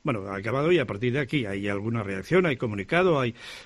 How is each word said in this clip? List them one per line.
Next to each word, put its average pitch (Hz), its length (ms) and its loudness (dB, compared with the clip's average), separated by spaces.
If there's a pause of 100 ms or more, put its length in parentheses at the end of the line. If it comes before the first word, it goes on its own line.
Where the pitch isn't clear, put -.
Bueno, 104 260 -2
ha 95 60 -4
acabado 127 360 0
y 175 60 6
a 127 80 2
partir 110 280 0
de 147 60 0
aquí 135 260 -2
hay 98 200 -4
alguna 104 360 0
reacción, 98 420 2
hay 147 140 0
comunicado, 139 600 2
hay 123 160 0 (320)